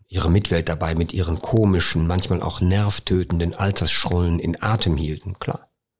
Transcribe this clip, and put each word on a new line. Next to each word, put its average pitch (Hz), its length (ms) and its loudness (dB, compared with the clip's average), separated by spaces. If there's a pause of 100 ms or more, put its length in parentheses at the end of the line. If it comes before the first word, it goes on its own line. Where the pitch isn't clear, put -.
ihre 87 240 0
Mitwelt 87 380 2
dabei 82 260 -2
mit 82 180 -2
ihren 82 280 -2
komischen, 92 640 2
manchmal 87 360 0
auch 85 180 -4
nervtötenden 92 960 0
Altersschrullen 87 840 0
in - 240 -4
Atem 107 340 0
hielten, 76 420 -6
klar. - 320 -8 (300)